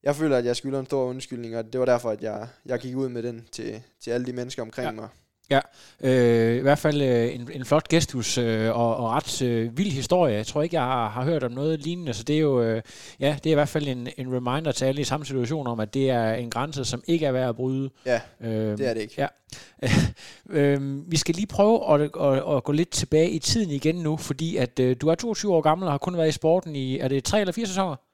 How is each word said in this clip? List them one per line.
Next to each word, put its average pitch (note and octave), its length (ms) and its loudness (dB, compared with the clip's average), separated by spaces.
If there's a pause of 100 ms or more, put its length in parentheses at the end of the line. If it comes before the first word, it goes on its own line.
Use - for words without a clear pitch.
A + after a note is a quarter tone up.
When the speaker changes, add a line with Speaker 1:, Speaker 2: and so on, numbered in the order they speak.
Speaker 1:
jeg C#3+ 140 0
føler, D3 220 2
at A#2+ 60 0
jeg A#2+ 120 0
skylder C3+ 240 -4
en C3 60 -8
stor C3+ 180 0
undskyldning, B2 520 -8
og A2+ 160 -8
det B2+ 80 -2
var B2+ 60 4
derfor, A#2+ 240 4
at G#2+ 120 -4
jeg, A2 260 -6 (180)
jeg B2 120 -4
gik B2+ 180 -8
ud C3+ 120 -2
med A#2+ 140 -6
den A2+ 300 -8
til, A2 300 -10 (200)
til A#2 80 -8
alle B2 160 0
de B2+ 60 -6
mennesker B2 300 -8
omkring A2+ 240 -8
Speaker 2:
Ja. - 60 -4
Speaker 1:
mig. A2 160 -12 (420)
Speaker 2:
Ja, C#3 100 6 (400)
øh, A#2+ 560 4
i B2+ 40 0
hvert C#3 180 4
fald, D3 240 2
øh, A#2+ 320 2
en, A#2+ 180 -10
en B2+ 120 -8
flot D3 240 2
gestus, C#3 500 0
øh, A2+ 400 2
og, A#2 180 4
og A2+ 140 -2
ret, C#3 320 -2
øh, A#2 360 0
vild G3+ 140 0
historie. C3+ 420 2
Jeg G#2+ 120 -2
tror D3+ 160 -2
ikke, E3+ 140 -2
jeg C#3+ 60 2
har, B2 260 0
har A#2+ 160 -4
hørt D3+ 200 0
om A#2+ 80 -4
noget D3 280 -2
lignende, D#3+ 340 -6
så G#2 80 -8
det D3 140 0
er D#3 40 4
jo, C3+ 220 4
øh, A2+ 200 0 (380)
ja, C#3+ 240 2
det D#3+ 60 2
er - 0 -
i D#3 40 6
hvert C#3+ 140 4
fald D3 200 -2
en, B2 280 -6
en B2+ 160 -8
reminder B2+ 400 -2
til - 120 -2
alle C3+ 160 0
i C3+ 40 0
samme C3 220 -4
situation C3 400 -2
om, A#2 140 -4
at G#2+ 140 -4
det C3+ 160 2
er A2+ 240 2
en A#2+ 160 -6
grænse, C#3 340 -4
som B2 220 -6
ikke E3 200 2
er C3+ 60 0
værd B2+ 160 0
at A2+ 80 -4
bryde. C3 340 -4 (160)
Speaker 1:
Ja, A#2+ 140 2 (200)
Speaker 2:
Øhm, A2 360 -2
Speaker 1:
det C3 120 -2
er A#2 60 -2
det A2+ 60 -4
ikke. G#2+ 180 -8
Speaker 2:
ja. C#3+ 80 0 (560)
<laughs> B2+ 60 0 (640)
Øhm, C#3 580 0
vi E3+ 80 -2
skal E3+ 180 0
lige G3 120 -2
prøve G#3 480 4
at, D3 160 2 (100)
at, C#3 360 2
at B2 80 -2
gå D3 80 0
lidt D#3+ 180 0
tilbage D#3+ 400 2
i D#3+ 80 -2
tiden G#3 320 0
igen D3 240 0
nu, D#3+ 220 -2
fordi D#3 400 -4
at, B2 220 -2
øh, B2+ 220 4
du D3+ 80 2
er D#3+ 60 4
toogtyve G#3 400 -2
år D#3+ 60 6
gammel D#3+ 260 2
og D3+ 60 0
har C#3 60 0
kun F3+ 180 -4
været D#3+ 120 4
i D3+ 40 2
sporten D#3+ 440 0
i, C3 220 -2
er C3 100 -2
det C#3 160 0
tre G#3+ 160 2
eller F#3+ 120 0
fire A#3 140 -4
sæsoner? F#3 300 -2 (160)